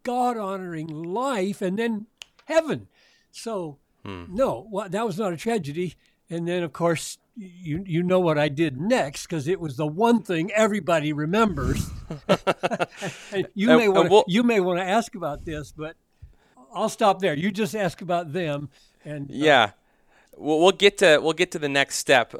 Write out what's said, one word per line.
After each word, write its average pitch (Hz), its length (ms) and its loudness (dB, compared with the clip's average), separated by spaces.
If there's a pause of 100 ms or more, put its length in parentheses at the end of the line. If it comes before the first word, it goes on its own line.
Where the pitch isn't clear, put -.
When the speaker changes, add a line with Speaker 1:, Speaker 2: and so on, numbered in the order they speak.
Speaker 1:
God-honoring 196 840 -4
life, 196 720 -4
and 190 160 -2
then 226 280 -4 (400)
heaven. 285 420 0 (420)
So, 180 480 -8 (260)
Speaker 2:
Hmm. 92 240 -10
Speaker 1:
no, 185 400 -2
wa-, 202 200 -6
that 208 180 -4
was 185 140 -6
not 190 120 -2
a 160 40 -8
tragedy. 175 580 -4 (340)
And 170 200 -6
then, 175 160 -2
of 151 80 -8
course, - 460 -2 (180)
you, 185 500 -8
you 170 160 -2
know 185 160 2
what 160 200 2
I 151 100 2
did 143 320 -2
next, 202 480 -2
'cause 147 180 -4
it 175 140 -2
was 147 160 -8
the 151 100 -2
one 220 340 2
thing 175 300 -2
everybody 175 600 2
remembers. 160 760 0 (200)
<laughs> 151 200 -12 (1040)
And - 220 -2
you 214 160 4
Speaker 2:
And, 240 80 10
Speaker 1:
may 226 60 2
Speaker 2:
and 196 100 4
Speaker 1:
wanna, 170 160 4
Speaker 2:
we'll 208 160 8
Speaker 1:
you 196 160 2
may 233 160 4
wanna 180 240 0
ask 202 320 -2
about 151 300 -8
this, 151 320 -10
but 156 180 -10 (800)
I'll 202 140 0
stop 190 320 2
there. 175 140 0
You 185 180 0
just 196 240 -2
ask 196 260 -2
about 170 300 -4
them. 147 360 -4 (360)
And, 147 260 -10
uh, - 40 -12
Speaker 2:
Yeah. 135 360 4 (680)
We'll, 147 240 0
we'll 190 120 8
get 196 260 4
to, 156 240 8
we'll 160 100 0
get 170 200 -2
to 170 60 -6
the 147 100 -4
next 139 280 0
step, 127 440 2